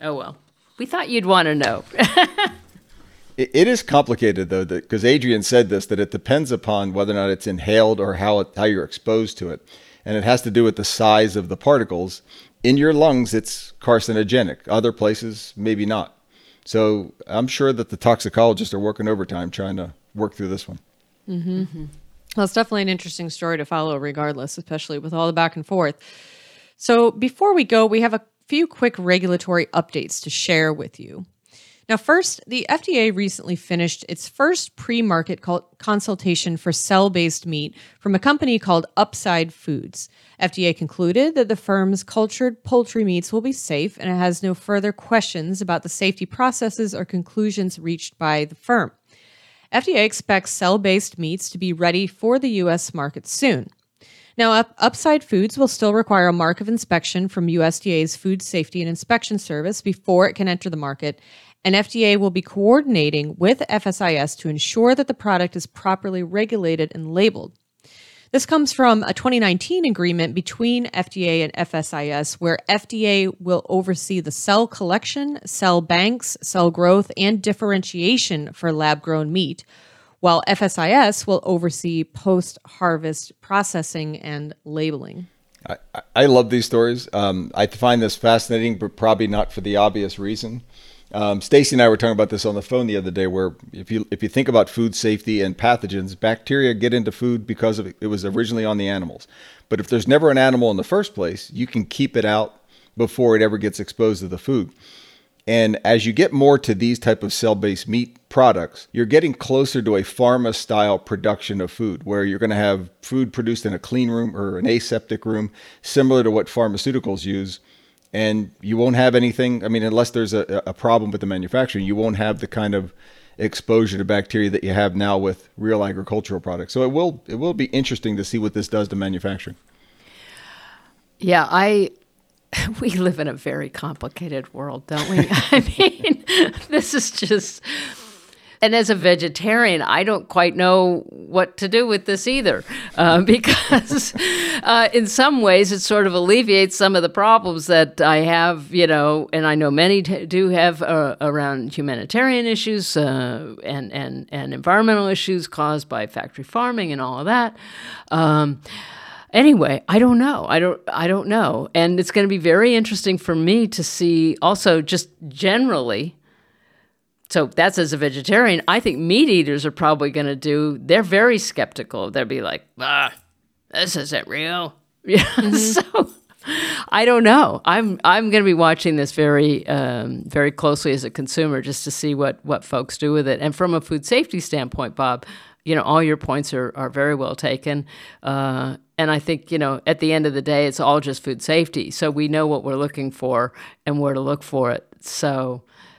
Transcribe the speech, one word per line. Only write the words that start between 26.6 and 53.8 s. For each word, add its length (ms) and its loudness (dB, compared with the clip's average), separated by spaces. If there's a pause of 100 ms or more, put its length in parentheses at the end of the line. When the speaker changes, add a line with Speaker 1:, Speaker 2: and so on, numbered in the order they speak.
Speaker 3:
So 340 4
before 440 0
we 100 2
go, 220 4
we 160 2
have 120 -2
a 80 -4 (240)
few 200 0
quick 320 -2
regulatory 680 0
updates 560 -6
to 80 -12
share 420 0
with 280 -12
you. 240 -16 (640)
Now, 80 2
first, 500 0
the 220 -6
F 140 0
D 180 0
A 100 2
recently 460 -4
finished 520 -4
its 200 -12
first 480 -2
pre-market 640 -2
col-, 280 -4 (100)
consultation 800 -2
for 160 -4
cell-based 760 2
meat 280 -6 (240)
from 160 -2
a 60 0
company 400 2
called 260 0 (100)
Upside 560 0
Foods. 560 -10 (300)
F 140 -2
D 140 -2
A 60 2
concluded 600 0
that 140 0
the 80 -2
firm's 480 -2
cultured 580 -4
poultry 400 0
meats 300 -2
will 80 -2
be 100 -4
safe, 480 -6
and 100 -8
it 60 -2
has 260 0
no 140 -2
further 380 -2
questions 680 -4
about 220 -2
the 60 -12
safety 380 -2
processes 680 -4
or 100 -8
conclusions 720 -4
reached 420 -8
by 260 0
the 100 -10
firm. 380 0 (800)
F 140 0
D 100 0
A 80 6
expects 480 -2
cell-based 680 0
meats 320 -6
to 80 -12
be 140 -2
ready 340 0
for 320 0
the 120 -2
U 200 0
S 240 -4
market 320 -8
soon. 420 -2 (720)